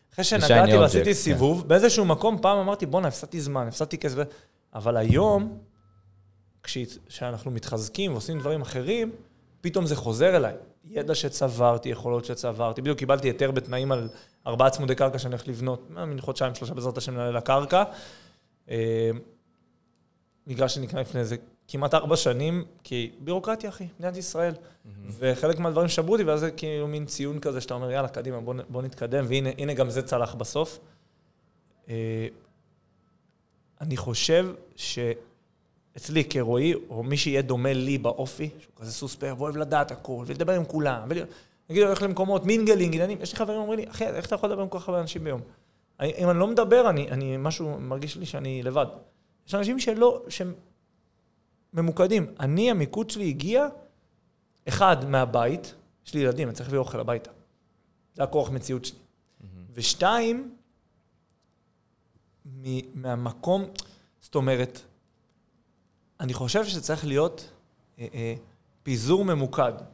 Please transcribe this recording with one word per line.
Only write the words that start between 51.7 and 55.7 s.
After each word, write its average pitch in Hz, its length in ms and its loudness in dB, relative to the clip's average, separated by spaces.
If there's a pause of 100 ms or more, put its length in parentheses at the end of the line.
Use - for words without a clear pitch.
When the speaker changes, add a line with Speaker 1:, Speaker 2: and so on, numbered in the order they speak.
Speaker 1:
ממוקדים. 170 540 2 (140)
אני, 170 300 2
המיקוד 214 400 -2
שלי 202 180 -4
הגיע, 202 400 0 (1000)
אחד, 160 400 4
מהבית, 127 640 2 (320)